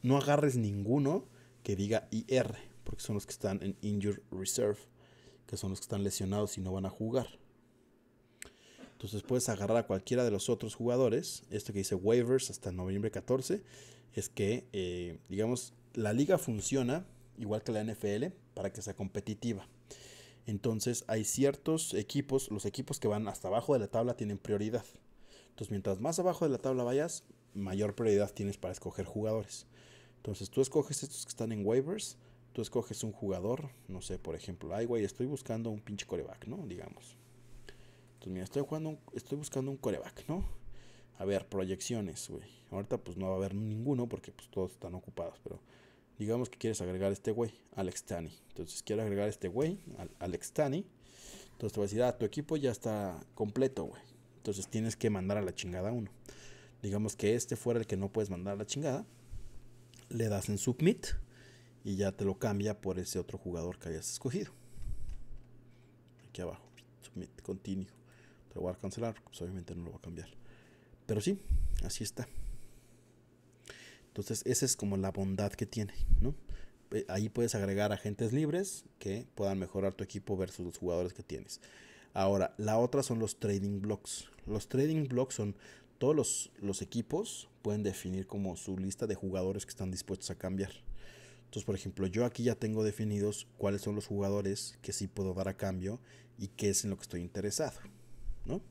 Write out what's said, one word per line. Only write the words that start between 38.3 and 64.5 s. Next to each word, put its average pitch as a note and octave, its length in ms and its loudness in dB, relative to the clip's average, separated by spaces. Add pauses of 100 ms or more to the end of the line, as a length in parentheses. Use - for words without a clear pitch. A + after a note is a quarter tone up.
mira, F#2 100 -2
estoy C#3 240 -2
jugando D#3 220 -2
un, D3+ 80 -8 (160)
estoy C3 240 -6
buscando C#3 320 -4
un C3+ 80 -6
coreback, - 500 -4
¿no? E3+ 180 0 (720)
A G2+ 80 -6
ver, G2 240 2
proyecciones, F#2+ 800 -2
güey. - 160 -10 (260)
Ahorita, G#2+ 280 -2
pues, F2+ 180 -8
no F#2 120 -2
va F#2+ 40 2
a F#2+ 40 2
haber F#2+ 180 0
ninguno A2+ 560 0
porque, G2+ 220 -8
pues, - 180 -20
todos F#2 220 -2
están F2 220 -10
ocupados, - 480 -8
pero... - 160 -10 (600)
Digamos A2+ 320 0
que - 80 -20
quieres A2 240 0
agregar F#2 300 2
este G2 180 -2
güey, - 240 0 (200)
Alex F#2 300 -2
Tani. E2+ 260 -6 (180)
Entonces, - 340 -8
quiero G#2+ 180 0
agregar G2+ 260 2
este G#2 220 -2
güey, D3+ 300 0 (180)
Al-, F2 220 -10
Alex - 340 -4
Tani. D3+ 320 2 (680)
Entonces, - 200 -4
te A2 80 0
va G2+ 40 6
a G2+ 40 0
decir, G#2+ 140 2
"Ah, B2 160 2
tu A#2 80 2
equipo D3+ 320 0
ya C#3 120 4
está G#2 480 -2 (160)
completo, A2+ 500 2
güey". - 300 -14 (320)
Entonces G2 220 -4
tienes A2 260 0
que - 160 2
mandar G2+ 280 2
a G2+ 40 0
la F2+ 100 -2
chingada F2+ 360 -4
a A2+ 40 0
uno. A#2 160 -2 (720)
Digamos G#2 360 0
que G#2+ 180 4
este A#2 220 0
fuera A#2 240 2
el A2+ 80 -2
que G2+ 80 0
no G2 160 0
puedes G#2 180 0
mandar F#2+ 240 -2
a - 20 -6
la G#2+ 80 -4
chingada. C#3+ 400 -2 (1040)
Le A#2 200 0
das G2+ 200 0
en G#2 100 2
submit D#3 500 4 (720)
y F#2+ 140 0
ya F#2+ 160 2
te G2+ 120 -2
lo F#2+ 140 2
cambia G#2 420 0
por F#2 200 -2
ese F2 180 -4
otro - 200 -6
jugador F2 420 -4
que F2+ 80 -8
hayas D#2+ 200 -4
escogido. E3 440 -4 (1800)